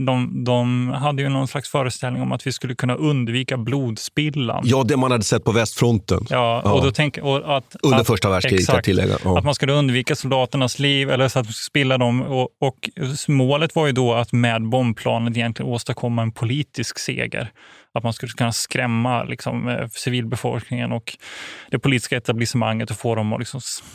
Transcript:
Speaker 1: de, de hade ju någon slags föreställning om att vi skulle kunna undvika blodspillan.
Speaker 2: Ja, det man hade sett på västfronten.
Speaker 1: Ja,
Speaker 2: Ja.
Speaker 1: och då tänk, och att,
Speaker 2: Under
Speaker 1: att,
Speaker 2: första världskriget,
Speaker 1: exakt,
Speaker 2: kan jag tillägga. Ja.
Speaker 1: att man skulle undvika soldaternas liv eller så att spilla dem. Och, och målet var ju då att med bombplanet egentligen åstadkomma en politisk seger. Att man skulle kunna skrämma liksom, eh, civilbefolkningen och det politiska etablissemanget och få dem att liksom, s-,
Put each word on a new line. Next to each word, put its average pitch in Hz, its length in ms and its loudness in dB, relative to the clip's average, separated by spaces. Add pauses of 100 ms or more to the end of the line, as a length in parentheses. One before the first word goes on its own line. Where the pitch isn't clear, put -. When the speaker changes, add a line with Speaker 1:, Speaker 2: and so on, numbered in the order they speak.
Speaker 1:
de, 127 380 0
de 123 440 2
hade 135 340 -2
ju 143 60 0
någon 135 200 0
slags - 220 -6
föreställning 127 520 -2
om 127 100 -2
att 123 140 -6
vi 131 60 -2
skulle 123 220 -6
kunna 123 200 0
undvika 131 600 0
blodspillan. 127 1120 -2
Speaker 2:
Ja, 131 180 6
det 143 120 2
man 131 140 4
hade 120 140 2
sett - 200 2
på 113 80 2
västfronten. 110 800 2
Speaker 1:
Ja, 120 340 2
Speaker 2:
Ja. - 80 4
Speaker 1:
och 139 120 6
då 135 60 4
tänk, 147 320 0
och 143 340 0
att, - 260 -6
Speaker 2:
Under 139 160 6
Speaker 1:
att, 113 80 4
Speaker 2:
första 104 240 2
världskriget, 95 300 2
Speaker 1:
exakt, 90 100 2
Speaker 2:
kan 131 60 4
jag - 80 0
tillägga. 98 400 2
Ja. 90 140 4
Speaker 1:
att - 60 0
man 143 100 2
skulle 135 180 0
undvika 139 440 2
soldaternas 131 600 0
liv 139 320 2
eller 131 180 2
så 127 100 -2
att 110 160 -4
spilla 131 440 0
dem. 123 240 2
Och, 131 260 0 (120)
och - 300 -2 (380)
målet 143 460 4
var 160 120 4
ju 139 60 2
då 120 220 2
att 117 180 0
med 120 360 2
bombplanet 117 680 0
egentligen 120 360 -2
åstadkomma 117 500 -2
en 113 100 -2
politisk 123 640 -4
seger. 117 520 -6 (440)
Att 117 100 -2
man 117 80 0
skulle 120 200 -8
kunna 117 200 0
skrämma 120 720 0
liksom, 120 440 -6
eh, 117 240 -4
civilbefolkningen 120 1000 -4
och - 240 -8 (540)
det 135 80 0
politiska 131 380 0
etablissemanget 113 720 -2
och 107 60 -8
få 117 180 -2
dem 107 180 0
att 113 60 -2
liksom, 123 200 -8
s-, - 240 -10 (120)